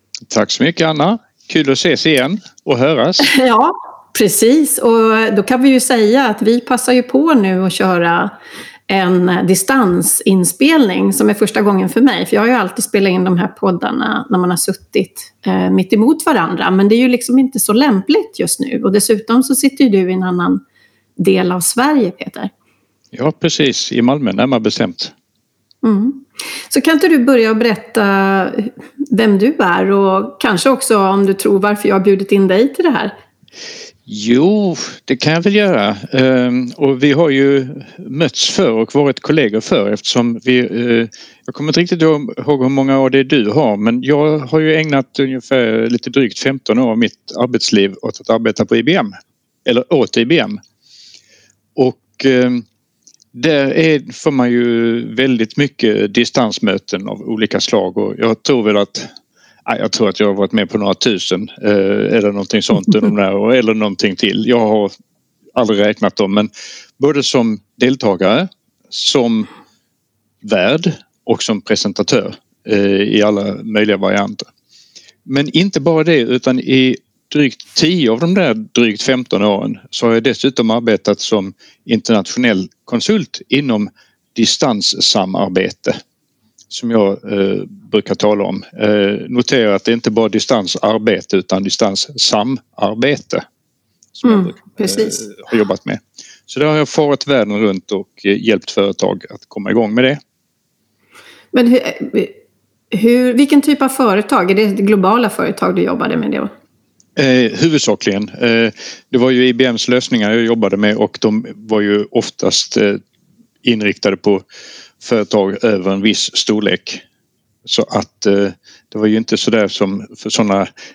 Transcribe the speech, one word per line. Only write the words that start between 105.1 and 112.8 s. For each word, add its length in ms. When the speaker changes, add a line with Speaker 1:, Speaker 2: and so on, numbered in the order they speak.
Speaker 2:
företag 460
du 60
jobbade 360
med 140
då? 180
Speaker 1:
Eh, 320
huvudsakligen. 800
Eh, 420
det 80
var 120
ju 180
I 60
B 120
M:s 220
lösningar 440
jag 120
jobbade 340
med, 200
och 240
de 340
var 260
ju 300
oftast, 640
eh, 180